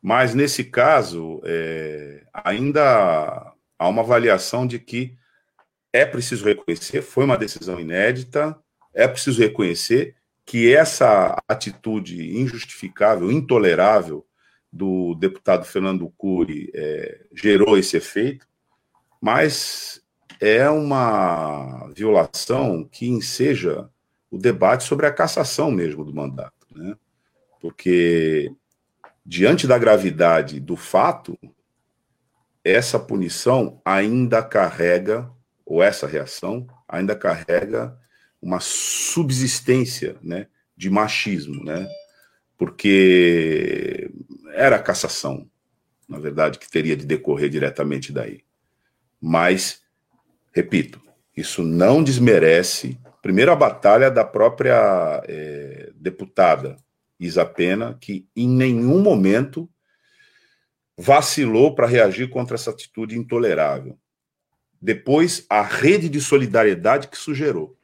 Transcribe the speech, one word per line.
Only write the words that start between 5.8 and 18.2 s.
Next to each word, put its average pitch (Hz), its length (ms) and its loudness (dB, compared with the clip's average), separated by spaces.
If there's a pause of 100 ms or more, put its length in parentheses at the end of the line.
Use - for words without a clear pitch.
é 135 120 6
preciso 120 380 -8
reconhecer, 85 600 -2
foi - 200 -2
uma 135 140 2
decisão 95 420 -8
inédita, 123 760 -2 (360)
é 117 140 4
preciso 123 320 -4
reconhecer 107 760 0 (280)
que 120 300 2
essa 120 760 4
atitude 95 880 -8
injustificável, 110 960 -2
intolerável 101 920 2 (480)
do 92 420 -2
deputado 92 500 -2
Fernando 92 520 -4
Cury, 80 560 -4
é, 76 480 -10 (100)
gerou 101 460 4
esse - 180 0
efeito, 131 520 -4 (720)